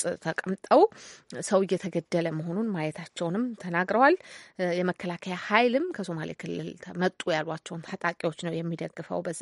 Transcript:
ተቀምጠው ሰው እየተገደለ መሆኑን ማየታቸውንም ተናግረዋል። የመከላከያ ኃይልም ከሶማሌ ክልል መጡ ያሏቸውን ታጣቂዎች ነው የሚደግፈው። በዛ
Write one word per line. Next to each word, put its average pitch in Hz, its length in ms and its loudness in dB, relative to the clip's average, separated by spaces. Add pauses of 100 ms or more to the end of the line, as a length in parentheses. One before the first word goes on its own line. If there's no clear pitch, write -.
(220)
ተቀምጠው - 600 2 (580)
ሰው 185 220 4
እየተገደለ 170 720 0
መሆኑን 170 380 -2
ማየታቸውንም 170 760 -4 (140)
ተናግረዋል። 208 580 4 (580)
የመከላከያ 180 640 -2
ኃይልም 240 520 4
ከሶማሌ 165 420 -6
ክልል 170 340 -6 (260)
መጡ 180 260 0 (100)
ያሏቸውን 160 540 -2
ታጣቂዎች 170 560 -2
ነው 170 120 -4
የሚደግፈው። 165 680 -4
በዛ 180 200 -6